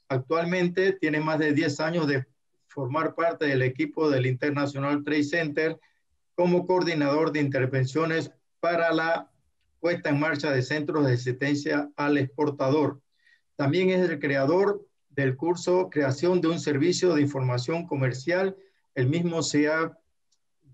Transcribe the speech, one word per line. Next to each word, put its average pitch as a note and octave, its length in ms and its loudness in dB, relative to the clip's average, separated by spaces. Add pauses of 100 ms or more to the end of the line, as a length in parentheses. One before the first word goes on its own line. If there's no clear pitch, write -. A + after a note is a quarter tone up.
Actualmente F3 840 0
tiene D#3 260 -2
más D#3 180 0
de D3+ 160 2
diez D3 260 0
años D#3+ 280 -2
de C#3 180 0 (460)
formar D3 440 -4
parte E3 300 0
del C#3 160 2
equipo D3+ 480 0
del B2+ 160 2
International C#3+ 800 -2
Trade D3+ 200 0
Center D#3+ 560 -2 (560)
como F3 300 2
coordinador D#3 640 2
de D3+ 100 -2
intervenciones C#3 880 -2 (280)
para E3 340 0
la D#3+ 360 -2 (500)
puesta E3+ 300 -2
en C#3+ 100 2
marcha D3+ 320 -2
de C3 100 2
centros D3+ 440 -2
de B2+ 80 4
asistencia C#3+ 840 -2
al D3 220 0
exportador. C#3 840 0 (560)
También E3 320 2
es F#3 200 2
el D#3 100 -4
creador D#3 680 2 (220)
del C3+ 260 0
curso F3+ 540 0
Creación D3+ 500 0
de E3 80 0
un E3 120 0
servicio D#3+ 540 2
de D3+ 80 2
información C#3 640 -2
comercial. E3 720 -2 (400)
El B2+ 120 0
mismo E3 360 0
se D3 240 2
ha D#3+ 300 -2 (760)